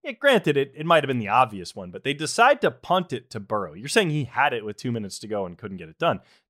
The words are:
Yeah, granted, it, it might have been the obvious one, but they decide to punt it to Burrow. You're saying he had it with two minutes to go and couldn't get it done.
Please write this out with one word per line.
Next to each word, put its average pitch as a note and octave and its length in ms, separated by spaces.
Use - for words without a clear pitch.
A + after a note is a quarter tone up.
Yeah, C#4+ 100
granted, A3 440
it, C#3 180
it D#3 120
might E3 160
have C3 40
been B2+ 120
the G#2 80
obvious G#2 480
one, F2+ 160
but - 120
they C#3+ 120
decide A3+ 460
to - 100
punt F3+ 420
it - 160
to A2+ 100
Burrow. G2 360
You're A2+ 120
saying F#3+ 220
he D3+ 140
had C3+ 300
it G#2+ 120
with G#2 120
two B2 140
minutes G#2+ 280
to G#2+ 80
go G2+ 180
and F2 140
couldn't F#2+ 180
get E2 120
it D#2+ 100
done. D3+ 220